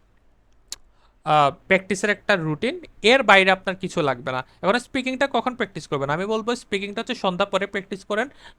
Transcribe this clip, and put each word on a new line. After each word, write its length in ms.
আহ, 300
প্র্যাকটিসের 440
একটা 260
রুটিন, 440
এর 200
বাইরে 280
আপনার 260
কিছু 260
লাগবে 300
না। 120
এখন 160
স্পিকিংটা 480
কখন 280
প্র্যাকটিস 340
করবেন? 220
আমি 160
বলবো 280
স্পিকিংটা 460
হচ্ছে 140
সন্ধ্যা 320
পরে 200
প্র্যাকটিস 380
করেন, 240